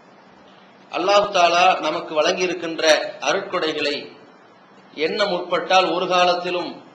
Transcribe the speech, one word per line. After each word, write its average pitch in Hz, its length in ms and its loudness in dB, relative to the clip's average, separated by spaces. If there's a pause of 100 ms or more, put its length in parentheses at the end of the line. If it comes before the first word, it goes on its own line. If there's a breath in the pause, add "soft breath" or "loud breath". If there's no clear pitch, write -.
(920)
அல்லாஹ் 196 380 2
தாலா 175 340 4 (160)
நமக்கு 165 340 -4
வழங்கியிருக்கின்ற 165 680 -2 (380)
அருட்கொடைகளை 156 720 -4 (1000)
எண்ண 180 280 -2
முற்பட்டால் 180 680 0
ஒரு 180 160 -2
காலத்திலும் 175 600 0 (260)